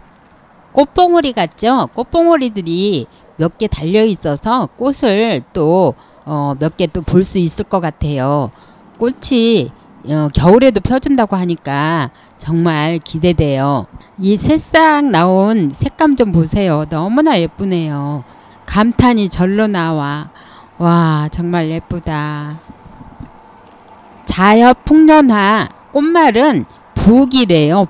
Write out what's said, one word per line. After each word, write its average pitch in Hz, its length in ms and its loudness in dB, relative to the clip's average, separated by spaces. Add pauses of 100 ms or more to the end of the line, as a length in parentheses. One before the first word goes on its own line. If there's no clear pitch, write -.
(720)
꽃봉오리 330 600 2
같죠? 220 640 -2
꽃봉오리들이 208 1120 -2 (300)
몇 165 220 -4
개 214 100 -2
달려 180 360 -2
있어서 202 720 -4
꽃을 226 640 -2 (120)
또, 165 420 0 (300)
어, 143 340 -4
몇 156 180 -4
개 180 100 -2
또 170 160 -8
볼 180 200 2
수 196 160 -6
있을 175 260 -4
것 - 160 -4
같아요. 143 680 -4 (480)
꽃이, 233 720 0 (380)
어, 151 260 -2
겨울에도 214 460 4
펴준다고 247 560 -2
하니까 160 760 -4 (260)
정말 165 640 -2
기대돼요. 143 880 -2 (320)
이 196 180 0
새싹 311 680 2
나온 185 640 2
색감 277 460 -2
좀 226 160 0
보세요. 160 580 0
너무나 220 500 0
예쁘네요. 151 840 -4 (420)
감탄이 226 600 2
절로 196 400 0
나와. 160 640 -4 (480)
와, 165 540 0
정말 170 380 -4
예쁘다. 151 880 -8 (1700)
자엽 226 600 4
풍년화 262 840 4 (220)
꽃말은 294 760 2 (300)
부기래요, 202 960 2